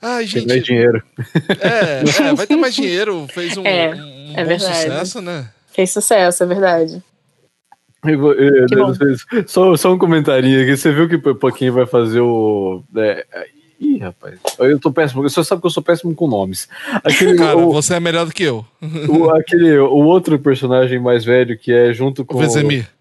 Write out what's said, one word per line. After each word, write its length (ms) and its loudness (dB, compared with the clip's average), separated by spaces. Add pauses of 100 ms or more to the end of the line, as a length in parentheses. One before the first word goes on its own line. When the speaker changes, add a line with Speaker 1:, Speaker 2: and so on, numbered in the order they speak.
Speaker 1:
Ai, 180 -6
Speaker 2:
Tem 80 -6
Speaker 1:
gente. 200 -4
Speaker 2:
mais 160 2
dinheiro. 400 2 (580)
Speaker 1:
É, 680 0
é, 40 2
vai 140 -2
ter 80 0
mais 200 0
Speaker 3:
<laughs> 0 -
Speaker 1:
dinheiro, 580 -4
fez 240 -8
um, 80 -10
Speaker 3:
É, 280 0
Speaker 1:
um, 380 -18
um 40 -14
Speaker 3:
é 80 -6
Speaker 1:
bom 60 -4
Speaker 3:
verdade. 260 -2
Speaker 1:
sucesso, 460 -6
né? 280 -10 (220)
Speaker 3:
Fez 200 -2
sucesso, 520 0
é 40 2
verdade. 560 -2 (1040)
Speaker 2:
Eu 140 0
vou, 140 4
eu, 320 4
Speaker 3:
Que 100 0
Speaker 2:
eu 40 4
Speaker 3:
bom. 80 2
Speaker 2:
não 80 -2
sei 200 0
se, 80 -14 (240)
só, 300 2
só 160 2
um 40 0
comentarinho 640 2
aqui. 140 2
Você 160 0
viu 160 2
que 80 0
o 200 -2
Paquinho 380 -2
vai 120 2
fazer 360 0
o. 600 0 (140)
É, 360 -2
é, 160 -14 (320)
ih, 200 -2
rapaz. 400 -14 (180)
Eu 220 2
tô 120 -2
péssimo. 320 -2
Você 200 -2
sabe 180 -2
que 60 -4
eu 40 0
sou 120 -6
péssimo 320 -2
com 120 -2
nomes. 400 -4 (360)
Aquele, 340 2
Speaker 1:
Cara, 200 2
Speaker 2:
o, 140 4
Speaker 1:
você 240 0
é 40 -2
melhor 260 -2
do 80 -10
que 100 -6
eu. 220 -4 (440)
Speaker 2:
o, 220 4
aquele, 480 4
o 240 4
outro 360 2
personagem 600 0
mais 260 0
velho 320 2
que 160 -6
é 200 4
junto 320 -4
com 100 -10
Speaker 1:
O 40 -2
Vesemir. 480 0 (140)